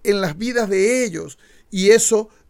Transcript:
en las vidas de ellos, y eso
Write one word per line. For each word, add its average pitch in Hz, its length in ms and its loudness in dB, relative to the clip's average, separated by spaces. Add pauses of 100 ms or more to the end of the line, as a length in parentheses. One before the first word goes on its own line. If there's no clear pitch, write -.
en 202 160 0
las 165 180 -4
vidas 233 320 -4
de 220 340 0
ellos, 165 340 -10 (320)
y 196 200 2
eso 220 400 2 (200)